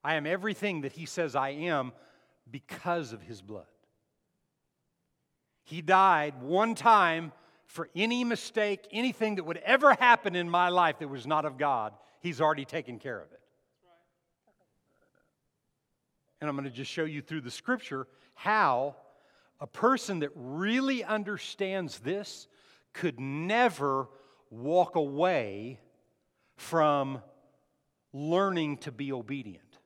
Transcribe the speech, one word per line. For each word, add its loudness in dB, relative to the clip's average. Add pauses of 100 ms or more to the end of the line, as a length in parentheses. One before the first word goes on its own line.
I 0
am -2
everything -4
that -8
he -14
says -4
I 0
am -2 (560)
because -6
of -14
his -16
blood." -14 (2000)
He -10
died 6
one 2
time 4 (360)
for -10
any 0
mistake, -2
anything -2
that -4
would -6
ever 6
happen 6
in -2
my 4
life 4
that -8
was -10
not 2
of -6
God. 0 (280)
He's -6
already 2
taken -8
care -10
of -18
it. -20 (3000)
And -4
I'm -4
gonna -6
just -10
show -4
you -6
through -8
the -12
scripture -6 (280)
how 0 (640)
a -12
person 0
that -2
really -2
understands -4
this -8 (460)
could -4
never 0 (420)
walk 2
away -2 (720)
from 2 (920)
learning 0
to -12
be -8
obedient. -10